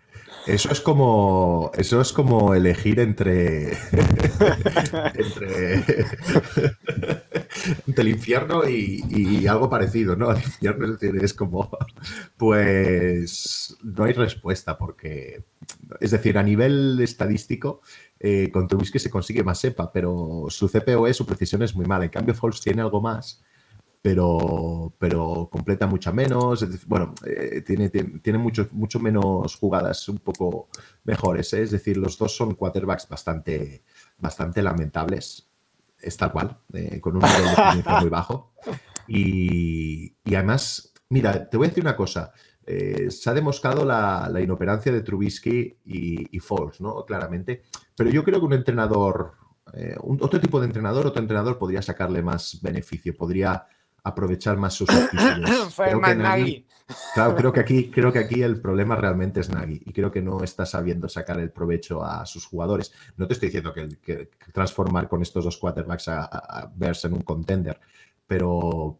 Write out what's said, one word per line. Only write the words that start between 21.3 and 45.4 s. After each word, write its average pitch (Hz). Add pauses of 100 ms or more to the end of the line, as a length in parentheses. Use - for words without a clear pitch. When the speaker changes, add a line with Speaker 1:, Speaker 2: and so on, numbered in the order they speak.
Speaker 1:
es 110
muy 90
mala. 92
En 82
cambio, -
Foles 113
tiene 110
algo 107
más, 107 (580)
pero, 82
pero 85
completa 95
mucha 95
menos. 123
Es 92
decir, 92
bueno, - (100)
eh, -
tiene, 98
tiene, -
tiene 110
mucho, 113
mucho 107
menos 98
jugadas 92
un 101
poco 90 (360)
mejores, 90
¿eh? 107
Es 107
decir, 101
los 95
dos -
son 110
quarterbacks 95
bastante, 76 (360)
bastante 87
lamentables. 82 (500)
Es -
tal 87
cual, 90 (160)
eh, 85
con 85
un 95
nivel -
de 180
eficiencia 185
muy 82
bajo. 87 (560)
Y, 85
y 104
además, 98 (160)
mira, 104
te -
voy 139
a -
decir 175
una 151
cosa. - (340)
Eh, 95
se -
ha -
demostrado 139
la, 101
la 90
inoperancia 95
de 117
Trubisky 113